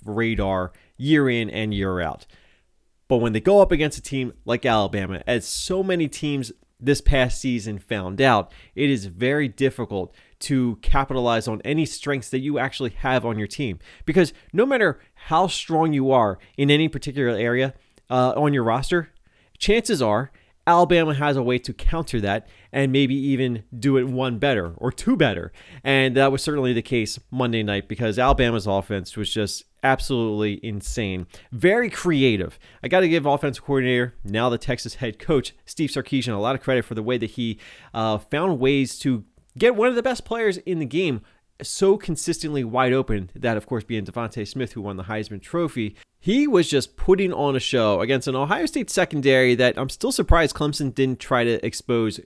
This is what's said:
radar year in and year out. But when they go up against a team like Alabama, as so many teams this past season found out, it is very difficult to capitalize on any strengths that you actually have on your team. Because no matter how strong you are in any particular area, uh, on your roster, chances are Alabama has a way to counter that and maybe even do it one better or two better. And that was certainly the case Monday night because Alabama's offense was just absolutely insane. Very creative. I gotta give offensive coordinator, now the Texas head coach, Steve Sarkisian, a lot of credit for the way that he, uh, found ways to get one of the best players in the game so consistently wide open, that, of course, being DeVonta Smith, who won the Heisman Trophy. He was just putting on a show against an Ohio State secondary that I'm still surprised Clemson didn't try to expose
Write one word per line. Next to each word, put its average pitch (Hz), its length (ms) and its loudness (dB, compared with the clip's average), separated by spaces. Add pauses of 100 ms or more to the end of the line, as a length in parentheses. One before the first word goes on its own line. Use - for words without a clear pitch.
radar 104 680 -2 (240)
year 143 320 2
in 117 220 0
and 107 240 -4
year 95 260 -2
out. - 280 -6 (800)
But 131 100 2
when 113 160 0
they 107 80 0
go 202 200 6
up 185 100 4
against 151 260 0
a - 60 -12
team 131 300 -6 (120)
like 120 180 -2
Alabama, 98 640 0
as 117 220 -2
so - 340 -4
many 180 260 0
teams 139 440 -6 (280)
this 139 220 2
past 127 400 2
season 110 380 -4
found 98 420 -4
out, 113 300 4 (240)
it 139 160 0
is 101 160 -2
very 127 400 -2
difficult 110 680 -2 (260)
to 123 420 0
capitalize 120 640 2
on 110 160 -4
any 151 220 0
strengths 139 440 -6
that 131 100 -2
you 139 200 -4
actually 127 320 -4
have 127 340 -2
on 110 140 -2
your 104 80 -4
team. 107 320 -6 (260)
Because 165 280 2 (200)
no 208 120 4
matter 226 340 2 (140)
how 175 340 0
strong 160 460 0
you 135 180 2
are 113 260 4 (200)
in 143 120 2
any 151 200 4
particular 139 400 -4
area, 120 440 0 (360)
uh, 127 260 2
on 147 180 2
your 131 100 2
roster, 139 480 0 (460)
chances 214 440 2
are 113 300 0 (360)
Alabama 170 460 4
has 143 240 0
a 131 60 0
way 123 160 0
to - 140 -8
counter - 460 0
that 101 280 -2 (240)
and 135 200 0
maybe 135 240 2
even 131 480 -2 (140)
do 135 200 2
it 127 100 2
one 127 320 -2
better 101 380 0
or 127 140 -2
two 247 240 0
better. 101 360 0 (320)
And 135 340 2
that 139 140 6
was 135 100 -2
certainly 135 320 0
the 113 80 0
case 113 380 -2 (100)
Monday 123 320 0
night 101 260 -2
because 110 300 -2
Alabama's 123 480 2
offense 98 500 -2
was 104 160 -6
just 104 320 -4 (200)
absolutely 113 840 0
insane. 101 640 -6 (240)
Very 196 400 2
creative. 131 680 0 (240)
I - 60 -10
gotta 180 200 4
give 160 200 2
offensive 143 360 -2
coordinator, 127 600 0
now 110 260 -2
the 120 80 0
Texas - 380 -6
head 117 240 -8
coach, - 340 -2 (120)
Steve - 260 -4
Sarkisian, 127 420 -2
a 101 40 -2
lot 117 180 -2
of 127 60 -10
credit 127 220 0
for - 120 -10
the 110 80 -4
way 123 160 -2
that 110 120 -4
he, 113 280 -6 (340)
uh, 110 240 0
found 151 420 -2
ways 131 400 0
to 123 240 -2 (360)
get 240 160 4
one 220 120 2
of 254 80 2
the 240 60 2
best 247 240 -4
players 220 320 -2
in 180 220 -6
the 151 60 -4
game 135 360 -2 (400)
so 196 340 2
consistently 156 720 -4
wide 123 260 0
open, 113 420 0
that, 117 220 -2
of 107 100 -4
course, 113 200 -6
being 110 180 -6
DeVonta 110 420 -8
Smith, 123 280 -8
who 113 80 -10
won 98 160 -8
the 92 60 -10
Heisman 107 380 -8
Trophy. 135 540 -4 (240)
He 269 280 2
was 180 200 2
just - 300 -2
putting 190 340 2
on 139 240 0
a 127 60 -2
show 107 400 2
against 127 260 0
an 131 80 -2
Ohio 180 300 -2
State 277 240 -4
secondary 131 640 4
that 123 220 2
I'm 131 120 -4
still - 220 -4
surprised 165 440 4
Clemson 147 380 -2
didn't 131 260 0
try 120 260 0
to 117 200 0
expose 113 600 -2